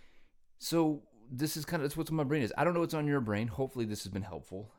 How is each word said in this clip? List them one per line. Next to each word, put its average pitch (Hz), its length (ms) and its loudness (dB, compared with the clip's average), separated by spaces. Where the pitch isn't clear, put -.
So 156 420 2
this 147 280 -2
is 147 80 -8
kinda, 165 180 -2
that's 147 120 -2
what's 165 140 -4
on 160 60 0
my 151 80 2
brain 147 180 2
is. 107 140 0
I 147 80 2
don't 175 80 6
know 170 80 2
what's 170 140 0
on 147 120 0
your 143 140 4
brain. 107 280 2
Hopefully 127 360 -2
this 107 180 -4
has 95 80 -10
been 95 120 -4
helpful. 92 560 -10